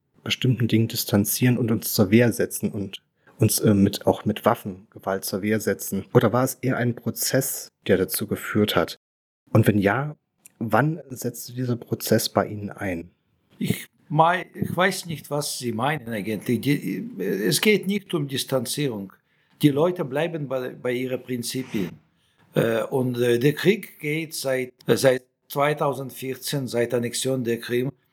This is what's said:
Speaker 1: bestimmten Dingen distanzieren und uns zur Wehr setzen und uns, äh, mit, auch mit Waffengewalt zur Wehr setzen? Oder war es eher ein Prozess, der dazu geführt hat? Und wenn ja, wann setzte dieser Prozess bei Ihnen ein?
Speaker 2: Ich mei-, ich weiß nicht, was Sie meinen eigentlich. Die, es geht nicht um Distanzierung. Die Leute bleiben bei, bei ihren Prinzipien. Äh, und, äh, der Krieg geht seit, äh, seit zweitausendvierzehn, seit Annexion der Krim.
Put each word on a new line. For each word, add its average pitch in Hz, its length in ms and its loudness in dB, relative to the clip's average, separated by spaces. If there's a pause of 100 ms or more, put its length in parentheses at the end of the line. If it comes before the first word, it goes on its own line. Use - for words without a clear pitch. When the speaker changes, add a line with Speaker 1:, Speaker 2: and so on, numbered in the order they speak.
(240)
Speaker 1:
bestimmten 117 440 0
Dingen 110 200 4
distanzieren 113 720 2
und 113 140 0
uns - 240 -4
zur 98 160 4
Wehr 117 200 6
setzen 98 400 -2
und 95 300 -8 (360)
uns, 110 220 2
äh, 107 140 4
mit, 101 320 2
auch - 200 2
mit 104 180 -2
Waffengewalt 95 800 -2
zur 98 180 -4
Wehr 107 200 0
setzen? 98 520 -4
Oder 117 200 6
war 123 100 2
es 127 120 -2
eher 123 200 -2
ein 117 180 0
Prozess, - 760 -4 (180)
der 101 80 6
dazu 92 320 -2
geführt - 480 0
hat? - 240 0 (540)
Und 110 120 8
wenn 107 120 4
ja, 117 400 0 (400)
wann 131 520 2
setzte 123 440 -10
dieser 123 240 -2
Prozess - 500 0
bei - 200 2
Ihnen 101 220 -8
ein? 87 420 -8 (460)
Speaker 2:
Ich - 300 -2 (220)
mei-, 165 440 2
ich - 220 -6
weiß 185 300 0
nicht, 160 260 -10
was 147 260 -4
Sie 123 140 -4
meinen 120 380 -2
eigentlich. 107 500 -2
Die, 127 580 -2
es 190 440 0
geht 190 260 2
nicht 202 260 -4
um 147 140 -2
Distanzierung. 120 840 -4 (480)
Die 151 80 8
Leute 175 340 2
bleiben 147 460 -4
bei, 131 220 -4
bei - 200 -6
ihren 127 320 -2
Prinzipien. 120 680 -4 (640)
Äh, 113 280 2
und, 127 380 -2
äh, 120 180 4
der 147 140 4
Krieg 190 480 0
geht 151 340 -6
seit, 131 380 -2 (120)
äh, 120 120 4
seit 127 260 4 (240)
zweitausendvierzehn, 139 1200 -2
seit 117 260 -2
Annexion 123 520 -2
der 117 160 0
Krim. 123 320 -2 (200)